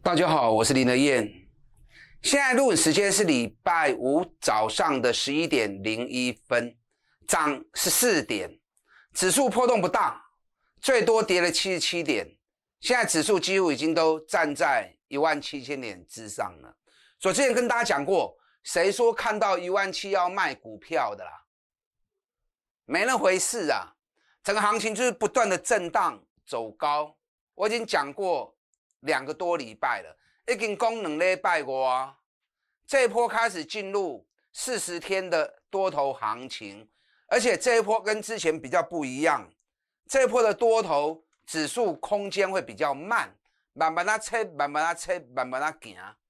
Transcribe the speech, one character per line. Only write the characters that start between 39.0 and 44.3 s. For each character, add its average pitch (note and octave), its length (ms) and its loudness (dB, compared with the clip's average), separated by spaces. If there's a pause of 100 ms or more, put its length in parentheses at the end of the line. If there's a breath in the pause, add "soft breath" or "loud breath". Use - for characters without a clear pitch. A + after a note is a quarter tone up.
一 C3 180 -6
样， C#3 300 0 (540)
这 C4+ 160 2
一 B3 40 4
波 A#3 140 2
的 G#3+ 140 4
多 A3+ 260 4
头 D#3+ 440 -2 (200)
指 D#3 220 -4
数 G3+ 300 -2
空 G3+ 340 -4
间 G3 180 0
会 F#3+ 140 -2
比 G#2 140 -14
较 C#3+ 180 0
慢， F3+ 420 -4 (360)
慢 D#3+ 200 0
慢 F3 140 -2
地 G#3+ 140 0
切， A3 240 -4